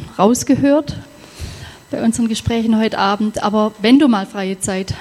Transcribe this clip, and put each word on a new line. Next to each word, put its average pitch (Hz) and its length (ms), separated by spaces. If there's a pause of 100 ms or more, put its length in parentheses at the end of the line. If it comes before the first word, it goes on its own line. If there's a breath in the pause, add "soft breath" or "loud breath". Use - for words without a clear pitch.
(200)
rausgehört 277 800 (880 loud breath)
bei 233 140
unseren 226 240
Gesprächen 226 500
heute 220 220
Abend. 208 420
Aber 214 400
wenn 240 160
du 294 100
mal 202 180
freie 190 340
Zeit 190 420